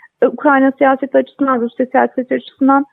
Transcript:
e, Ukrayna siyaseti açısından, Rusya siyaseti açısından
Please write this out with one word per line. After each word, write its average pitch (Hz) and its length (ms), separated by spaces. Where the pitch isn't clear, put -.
e, 269 60
Ukrayna 269 500
siyaseti 269 400
açısından, 262 440
Rusya 240 240
siyaseti 254 500
açısından 269 580